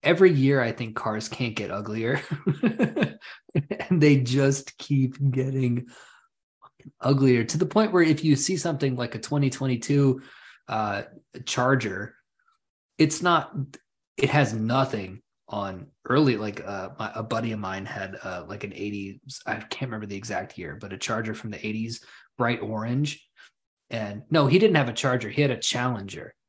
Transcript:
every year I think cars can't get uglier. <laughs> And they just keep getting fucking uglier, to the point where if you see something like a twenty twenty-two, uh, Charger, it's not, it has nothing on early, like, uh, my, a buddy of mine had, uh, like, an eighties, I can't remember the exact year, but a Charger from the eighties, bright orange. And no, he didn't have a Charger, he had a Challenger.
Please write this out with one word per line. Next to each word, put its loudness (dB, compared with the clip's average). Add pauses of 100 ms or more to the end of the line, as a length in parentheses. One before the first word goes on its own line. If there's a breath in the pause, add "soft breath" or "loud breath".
every 8
year 6
I 0
think -8
cars -4
can't -4
get -4
uglier. -2 (260)
<laughs> 0 (720 loud breath)
And 4
they 8
just 0
keep 0 (160)
getting -2 (760 loud breath)
fucking -20
uglier, 4
to -4
the 2
point 2
where 6
if 4
you 6
see 0
something -2
like -4
a -6
twenty 0
twenty-two, 2 (480 loud breath)
uh, -2 (420)
Charger, 0 (840)
it's 2
not, 2 (640)
it 2
has 4
nothing -2 (260)
on -8 (200)
early, 4
like, -6
uh, -8
my, -6
a -6
buddy -4
of -6
mine -6
had, -10
uh, -10
like, -12
an -10
eighties, -10
I -4
can't -10
remember -8
the -10
exact -8
year, -12
but -12
a -12
Charger -4
from -10
the -10
eighties, -8 (320 loud breath)
bright 0
orange. -4 (640 soft breath)
And -8
no, 4
he 6
didn't 6
have 2
a -8
Charger, -2
he 0
had 4
a -2
Challenger. -6 (140)